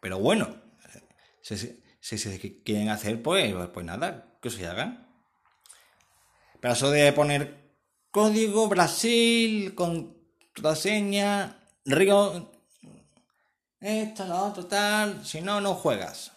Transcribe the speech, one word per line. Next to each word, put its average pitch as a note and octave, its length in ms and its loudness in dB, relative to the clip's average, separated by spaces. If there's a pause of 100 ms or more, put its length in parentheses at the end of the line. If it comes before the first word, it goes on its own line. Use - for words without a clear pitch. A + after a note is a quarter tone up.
pero F#2+ 180 -8
bueno, F3 340 0 (880)
si, G#2+ 160 -10
si, A#2 240 -12 (200)
si - 160 -10
se G2 460 -10
quieren G#2+ 260 -2
hacer, G#2+ 340 -4
pues, D3+ 320 0 (180)
pues F2+ 120 -12
nada, A#2+ 560 -10
que A#2+ 80 -8
se F#2 180 -10
hagan. C3 400 -8 (1500)
Pero A#2+ 140 0
eso C3+ 180 2
de D3 220 6
poner D3 600 0 (360)
código G#3+ 560 4
Brasil, A3 1040 2
contraseña, G3+ 1900 -2 (260)
Río, F#3+ 680 4 (1300)
esto, G#3+ 460 -4
lo F#3 200 -2
otro, F3+ 200 -8
tal, G#3 600 0
si D#3 160 -10
no, G3+ 200 -2
no G3 140 0
juegas. - 600 -4